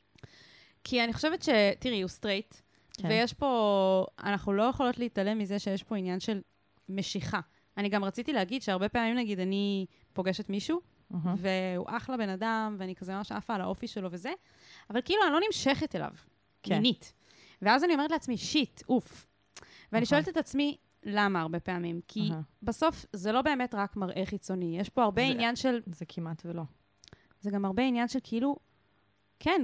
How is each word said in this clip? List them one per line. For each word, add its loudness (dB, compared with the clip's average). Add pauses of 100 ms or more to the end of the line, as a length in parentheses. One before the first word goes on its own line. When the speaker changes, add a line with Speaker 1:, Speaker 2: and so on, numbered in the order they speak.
(840)
Speaker 1:
כי 0
אני 0
חושבת -2
ש-, 0 (300)
תראי, -2
הוא -2
סטרייט, -4 (440)
Speaker 2:
כן. -2
Speaker 1:
ויש 2
פה... -2 (760)
אנחנו 0
לא 2
יכולות 2
להתעלם 0
מזה -2
שיש -2
פה -6
עניין -2
של -2 (480)
משיכה. -4 (360)
אני -2
גם 0
רציתי -4
להגיד 0
שהרבה 0
פעמים, 0
נגיד, -2
אני 0 (260)
פוגשת -2
מישהו, -2 (300)
Speaker 2:
מהמם. -2
Speaker 1:
והוא -2
אחלה -6
בן -2
אדם, -2
ואני -8
כזה -8
ממש -6
עפה -6
על -2
האופי -4
שלו -6
וזה, -8 (580)
אבל 0
כאילו, 4
אני 6
לא 6
נמשכת 0
אליו, -4 (520)
Speaker 2:
כן. 0
Speaker 1:
מינית. 2 (500)
ואז 6
אני 4
אומרת 2
לעצמי, 0
"שיט, 0
אוף." 0 (640)
ואני 2
Speaker 2:
נכון. 2
Speaker 1:
שואלת 4
את -8
עצמי, 0 (280)
למה 2
הרבה -2
פעמים? -4
כי -2
Speaker 2:
אהה. -4 (220)
Speaker 1:
בסוף 0
זה -2
לא 4
באמת 0
רק -2
מראה -2
חיצוני, -4
יש -4
פה 2
הרבה 4
Speaker 2:
זה, 4
Speaker 1:
עניין 0
של 2 (120)
Speaker 2:
זה -12
כמעט -8
ולא. -6 (760)
Speaker 1:
זה -4
גם 0
הרבה 2
עניין 2
של, -2
כאילו... 0 (800)
כן, 2